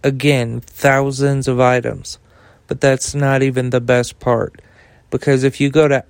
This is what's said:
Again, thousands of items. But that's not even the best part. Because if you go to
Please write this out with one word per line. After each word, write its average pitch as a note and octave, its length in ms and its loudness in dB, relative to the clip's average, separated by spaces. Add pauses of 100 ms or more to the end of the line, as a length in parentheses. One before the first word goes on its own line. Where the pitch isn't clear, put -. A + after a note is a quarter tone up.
Again, C3 560 0
thousands C#3 880 0
of B2+ 120 0
items. B2 600 0 (480)
But C#3+ 140 -6
that's C3+ 340 0
not C3+ 260 2
even B2+ 280 -2
the B2+ 120 0
best B2 380 0
part. A#2 420 -2 (480)
Because C3 340 0
if C3+ 160 -2
you C#3+ 100 2
go D3+ 180 4
to C#3 220 0